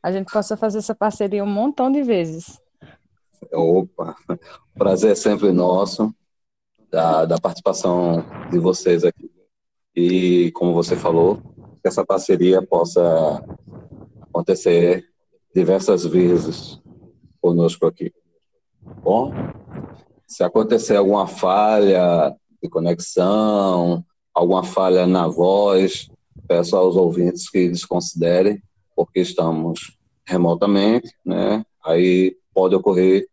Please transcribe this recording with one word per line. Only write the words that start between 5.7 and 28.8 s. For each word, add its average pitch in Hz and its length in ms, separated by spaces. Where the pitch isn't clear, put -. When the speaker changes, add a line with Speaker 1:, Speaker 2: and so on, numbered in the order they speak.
Speaker 2:
da, 82 340
da 82 140
participação 87 840
de 87 80
vocês 87 440
aqui. - 280
E, 90 580
como 87 200
você 85 220
falou, 85 420
que 98 60
essa 92 180
parceria 92 560
possa 85 800
acontecer 87 840
diversas 92 520
vezes 85 760
conosco 85 460
aqui. - 260
Bom, 117 500
se - 160
acontecer 110 520
alguma 101 320
falha 92 1080
de 85 80
conexão, 90 1400
alguma 90 300
falha 92 440
na 90 200
voz, 95 840
peço 85 300
aos 92 180
ouvintes 87 540
que 90 200
desconsiderem, 87 920